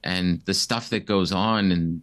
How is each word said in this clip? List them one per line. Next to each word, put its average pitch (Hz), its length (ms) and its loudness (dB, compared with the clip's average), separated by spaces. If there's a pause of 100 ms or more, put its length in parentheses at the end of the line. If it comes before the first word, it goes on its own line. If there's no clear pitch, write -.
and 90 440 0
the 98 80 0
stuff - 360 -2
that 107 140 -2
goes 95 280 0
on 101 400 2
and 82 300 0